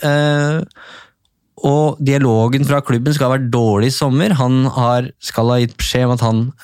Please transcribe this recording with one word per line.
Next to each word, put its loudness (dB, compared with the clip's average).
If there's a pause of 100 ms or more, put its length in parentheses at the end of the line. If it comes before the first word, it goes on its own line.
Eh, 0 (1000)
og 0
dialogen 2
fra 0
klubben 0
skal 0
ha 0
vært -4
dårlig 2
i -4
sommer. 0
Han 2
har, -2
skal -2
ha 2
gitt -4
beskjed -2
om 0
at -2
han 0 (220)